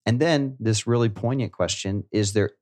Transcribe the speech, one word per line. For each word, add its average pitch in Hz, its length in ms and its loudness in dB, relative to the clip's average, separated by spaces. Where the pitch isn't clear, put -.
and 117 140 0
then 143 400 2
this 110 300 0
really 117 200 2
poignant 113 440 -2
question, 98 580 -2
is 104 220 0
there 104 300 0